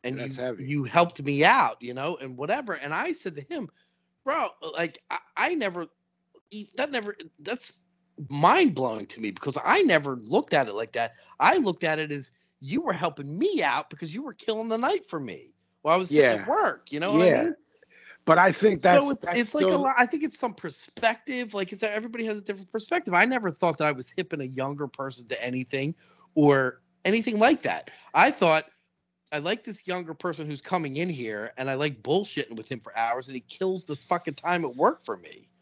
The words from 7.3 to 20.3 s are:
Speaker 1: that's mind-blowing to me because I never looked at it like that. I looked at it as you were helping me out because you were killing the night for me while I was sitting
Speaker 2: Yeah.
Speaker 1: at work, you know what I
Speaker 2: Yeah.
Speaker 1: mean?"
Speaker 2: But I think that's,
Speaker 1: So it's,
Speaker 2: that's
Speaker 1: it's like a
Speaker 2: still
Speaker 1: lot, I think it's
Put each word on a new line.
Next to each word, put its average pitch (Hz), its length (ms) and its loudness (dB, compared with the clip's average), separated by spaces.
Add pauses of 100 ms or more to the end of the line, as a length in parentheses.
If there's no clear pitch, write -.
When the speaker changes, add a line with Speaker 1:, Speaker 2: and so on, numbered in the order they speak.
Speaker 1:
that's 202 420 -8 (480)
mind-blowing 131 800 2
to - 140 -14
me 107 120 -4
because 139 300 -6
I 262 200 4
never 147 340 2
looked 147 380 -2
at 135 140 2
it 101 60 -10
like 110 180 -8
that. 117 220 -4 (240)
I 226 200 6
looked 202 260 0
at 156 140 0
it 156 140 -4
as 139 200 -8 (280)
you 156 200 -4
were 285 120 -2
helping 151 460 -6
me 330 240 0
out 143 280 -2
because 160 240 -12
you 247 80 -10
were 285 120 -12
killing 220 340 -6
the 220 100 -2
night 311 260 -2
for 170 140 -10
me 92 340 -12 (300)
while 156 120 4
I 180 40 4
was 185 100 -2
sitting 147 220 6
Speaker 2:
Yeah. 107 120 0
Speaker 1:
at 143 60 -8
work, 285 440 0
you 147 80 -4
know 185 120 0
what 311 100 6
I 370 40 8
Speaker 2:
Yeah. 123 180 6
Speaker 1:
mean?" 339 120 -2 (680)
Speaker 2:
But 165 120 8
I 180 140 8
think 202 280 2
that's, 190 240 6
Speaker 1:
So 277 60 -2
it's, - 160 -4
Speaker 2:
that's 175 120 0
Speaker 1:
it's 233 160 -2
like 302 100 2
a - 20 4
Speaker 2:
still 233 160 2
Speaker 1:
lot, 262 160 2
I 247 80 6
think 285 160 -4
it's 302 160 -6